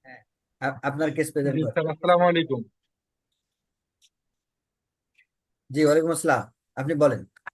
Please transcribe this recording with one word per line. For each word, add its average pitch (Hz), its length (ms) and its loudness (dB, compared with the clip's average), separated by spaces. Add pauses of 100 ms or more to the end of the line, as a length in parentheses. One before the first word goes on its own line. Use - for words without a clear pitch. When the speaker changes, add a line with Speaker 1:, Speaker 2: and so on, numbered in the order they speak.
(600)
Speaker 1:
আ-, 135 240 -6
আপনার 147 280 -4
কেস 151 200 -4
প্রেজেন্ট 147 240 -2
Speaker 2:
জি, 160 60 -2
Speaker 1:
করেন। 151 120 -4
Speaker 2:
স্যার, 160 140 -2
আসসালামু 175 360 0
আলাইকুম। 160 400 0 (3000)
Speaker 1:
জি, 151 160 2
ওয়ালাইকুম 160 260 4
আসসালাম, 147 400 0 (240)
আপনি 135 180 -4
বলেন। 135 320 2 (280)